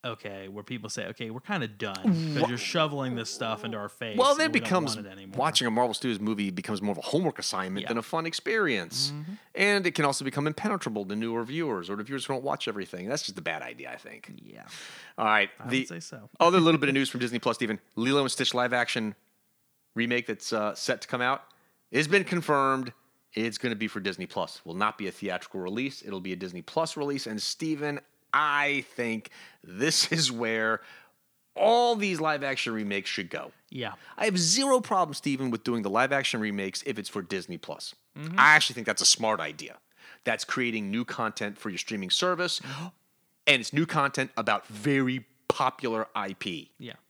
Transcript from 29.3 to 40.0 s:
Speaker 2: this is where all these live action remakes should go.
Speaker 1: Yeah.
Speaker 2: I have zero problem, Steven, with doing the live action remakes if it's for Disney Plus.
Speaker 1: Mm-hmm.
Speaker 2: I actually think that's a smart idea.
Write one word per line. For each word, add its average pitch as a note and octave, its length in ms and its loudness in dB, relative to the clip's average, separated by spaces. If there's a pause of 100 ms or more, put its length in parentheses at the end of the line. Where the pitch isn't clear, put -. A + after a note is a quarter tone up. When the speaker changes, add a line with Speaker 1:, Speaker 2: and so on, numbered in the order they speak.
Speaker 2:
this B2+ 500 0
is D#3 200 2
where A2+ 480 0 (760)
all A#3 400 6
these F#3+ 240 0
live D3+ 220 0
action C3 300 -2
remakes G2+ 380 -2
should F2+ 200 -6
go. C#2+ 200 -8 (200)
Speaker 1:
Yeah. A2+ 240 -8 (220)
Speaker 2:
I - 80 -2
have G3+ 140 2
zero B3+ 420 4
problem, F3+ 340 2
Steven, C3+ 360 -2
with A2+ 140 -2
doing A#2 180 0
the G2 80 0
live B2+ 220 4
action C3 280 0
remakes G2+ 460 -2
if A2+ 120 -4
it's G2+ 100 -8
for G2+ 140 -6
Disney F2 360 -6
Plus. - 360 -10 (220)
Speaker 1:
Mm-hmm. D3 220 -2
Speaker 2:
I D3 160 12
actually D3+ 200 4
think A#2 120 -6
that's G#2+ 160 0
a - 40 6
smart G#2+ 340 4
idea. D2+ 380 -8 (460)